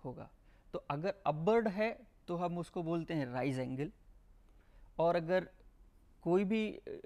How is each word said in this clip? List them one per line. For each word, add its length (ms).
होगा। 240
तो 160
अगर 260
अपवर्ड 420
है 320
तो 80
हम 220
उसको 260
बोलते 300
हैं 120
राइज 340
एंगल, 320
और 160
अगर 340
कोई 220
भी 380